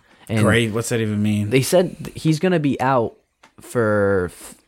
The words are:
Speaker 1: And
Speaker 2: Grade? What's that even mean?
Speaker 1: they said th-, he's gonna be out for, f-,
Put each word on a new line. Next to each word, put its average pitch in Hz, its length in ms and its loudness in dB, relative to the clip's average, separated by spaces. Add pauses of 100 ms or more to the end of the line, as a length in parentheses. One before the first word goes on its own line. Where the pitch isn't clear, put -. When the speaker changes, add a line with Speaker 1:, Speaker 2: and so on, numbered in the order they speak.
(280)
Speaker 1:
And 110 140 -2
Speaker 2:
Grade? 113 320 2
What's 113 160 -6
that 120 100 -2
even 107 240 -2
mean? 104 260 0
Speaker 1:
they 131 120 4
said 180 420 0
th-, - 180 -14
he's 156 180 0
gonna 180 200 0
be 143 220 -2
out 127 320 0 (480)
for, 101 680 0
f-, - 220 -20 (140)